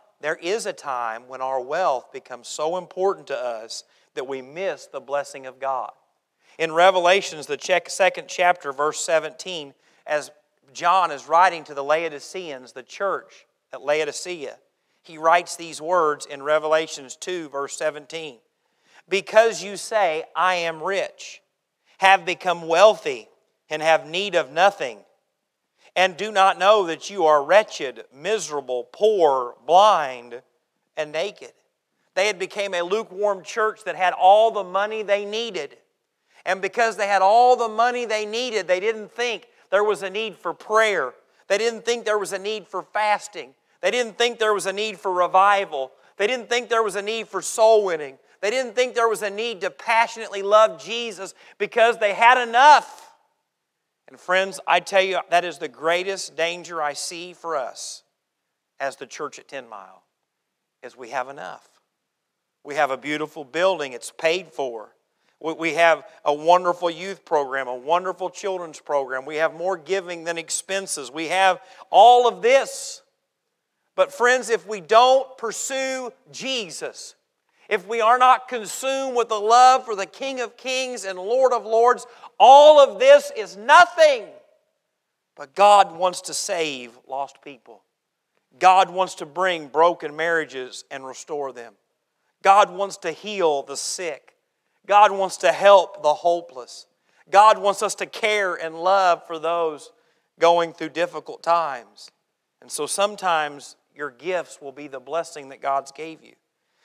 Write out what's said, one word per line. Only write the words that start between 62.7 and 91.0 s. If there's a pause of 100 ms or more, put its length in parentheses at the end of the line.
have
a
beautiful
building.
It's
paid
for. (460)
We,
we
have (140)
a
wonderful
youth
program,
a
wonderful
children's
program.
We
have
more
giving
than
expenses.
We
have (300)
all
of
this. (920)
But
friends,
if
we
don't
pursue (200)
Jesus, (520)
if
we
are
not
consumed
with
the
love
for
the
King
of
Kings
and
Lord
of
Lords, (320)
all
of
this
is
nothing. (1080)
But
God
wants
to
save
lost
people. (760)
God
wants
to
bring
broken
marriages
and